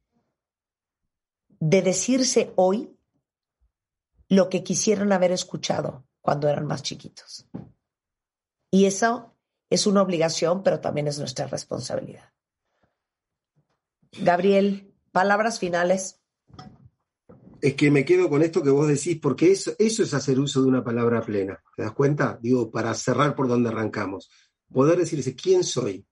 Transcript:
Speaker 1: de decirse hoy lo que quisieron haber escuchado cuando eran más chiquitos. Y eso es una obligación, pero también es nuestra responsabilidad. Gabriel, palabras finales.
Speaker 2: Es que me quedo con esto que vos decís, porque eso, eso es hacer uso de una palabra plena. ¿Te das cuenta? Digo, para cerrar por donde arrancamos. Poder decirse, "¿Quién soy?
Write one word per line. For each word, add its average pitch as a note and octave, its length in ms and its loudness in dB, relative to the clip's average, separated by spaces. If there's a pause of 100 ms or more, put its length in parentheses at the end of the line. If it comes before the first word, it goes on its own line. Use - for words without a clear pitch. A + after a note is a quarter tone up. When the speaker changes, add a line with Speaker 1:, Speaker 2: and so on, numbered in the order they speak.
(1600)
Speaker 1:
de F3 220 4
decirse A#3+ 760 0
hoy F#3+ 400 0 (1300)
lo F#3 200 4
que F3+ 160 -4
quisieron G3+ 480 -2
haber F3+ 180 2
escuchado - 720 -6 (180)
cuando D3 260 -2
eran D3 180 -2
más D3 160 -6
chiquitos. - 640 -16 (1200)
Y G3 160 6
eso A3+ 500 -2 (320)
es F3+ 180 0
una G3+ 160 4
obligación, F3 600 0
pero D#3 180 0
también D3 260 -4
es C#3+ 120 -4
nuestra C3+ 280 -8
responsabilidad. - 840 -10 (1800)
Gabriel, G3 800 0 (180)
palabras G3+ 460 0
finales. F3+ 600 -2 (1400)
Speaker 2:
Es C#3 120 2
que D3 160 2
me C#3 140 4
quedo F3+ 240 4
con D3 140 2
esto E3 200 0
que C#3+ 80 2
vos D3 180 4
decís, D3+ 320 0
porque D#3 320 2
eso, - 260 -2
eso A3 240 2
es D3 120 -2
hacer C3 240 0
uso C#3 240 0
de C3 60 4
una B2+ 140 2
palabra A#2 380 0
plena. G2 420 -4 (140)
¿Te - 60 -8
das G#2+ 100 -6
cuenta? C#3 480 0
Digo, A#2+ 300 0
para A2+ 240 -4
cerrar C3+ 400 0
por C3+ 140 -2
donde A#2+ 200 2
arrancamos. G#2 640 -6 (420)
Poder D3 260 4
decirse, D3 360 -4
"¿Quién F3+ 300 2
soy? G#2+ 480 -6